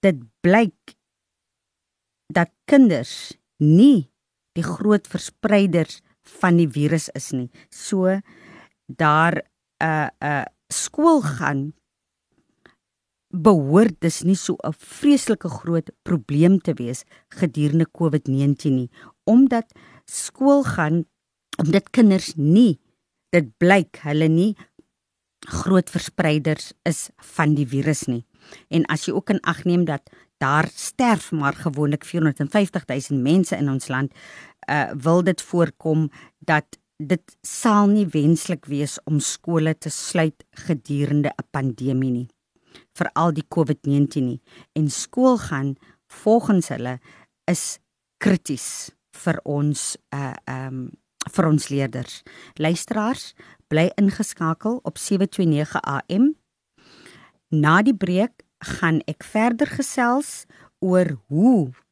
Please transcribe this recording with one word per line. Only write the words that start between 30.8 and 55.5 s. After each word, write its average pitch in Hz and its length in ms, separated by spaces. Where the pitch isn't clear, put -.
maar 143 220
gewoonlik 147 520
vierhonderdvyftig 160 800
duisend 135 360
mense 165 360
in 143 120
ons 135 180
land, 135 260
eh, 143 260
wil 160 300
dit 175 180
voorkom 160 680
dat - 380
dit 156 440
sal 208 460
nie 202 200
wenslik 156 580
wees 143 380
om 151 160
skole 160 580
te - 120
sluit - 600
gedurende 143 800
'n - 220
pandemie 131 600
nie, 123 160
veral 165 400
die 156 140
covid 151 380
negentien 143 400
nie. 123 160
En 151 160
skool 254 480
gaan 139 380
volgens 214 600
hulle 127 320
is - 320
krities - 760
vir - 320
ons, 147 540
eh, 139 240
ehm, 131 420
vir 170 160
ons 151 220
leerders. 135 540
Luisteraars, 208 800
bly 160 280
ingeskakel 202 880
op - 140
sewe 196 300
twee 185 200
nege 151 400